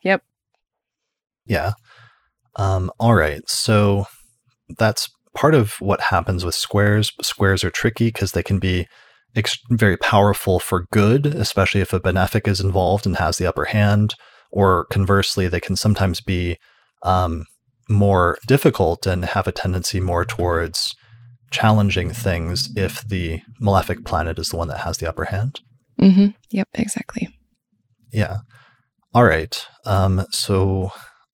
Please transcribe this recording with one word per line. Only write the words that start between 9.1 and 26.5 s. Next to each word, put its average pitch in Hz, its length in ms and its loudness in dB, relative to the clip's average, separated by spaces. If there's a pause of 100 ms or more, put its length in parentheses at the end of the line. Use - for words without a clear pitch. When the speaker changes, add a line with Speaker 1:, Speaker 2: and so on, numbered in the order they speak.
Speaker 2:
ex-, - 220 -2 (120)
very 110 280 2
powerful 98 640 2
for 90 320 -4
good, 113 340 4
especially 101 560 0
if - 120 -2
a 92 60 0
benefic 95 480 0
is 98 120 0
involved 95 460 0
and 92 120 -2
has 85 200 0
the 92 100 -2
upper 76 180 -2
hand, 104 500 2 (360)
or 95 340 4
conversely, 98 640 0
they 87 140 -2
can 95 140 -4
sometimes 95 460 0
be, 87 360 -4 (460)
um, 87 420 0 (440)
more 98 480 4 (100)
difficult 101 600 2
and 87 160 -2
have 95 240 -2
a 92 40 -4
tendency 92 500 -4
more 87 240 -2
towards - 680 -4 (580)
challenging 101 600 2
things 87 640 -4
if 92 320 -4
the 85 340 -4 (200)
malefic 95 420 0
planet 82 340 -4
is 85 120 -8
the 87 80 -6
one 82 100 -4
that 69 120 -10
has 82 180 -6
the 82 100 -6
upper 80 180 -6
hand. 107 360 -6 (400)
Speaker 1:
Mm-hmm. 196 260 6 (220)
Yep, 196 240 -4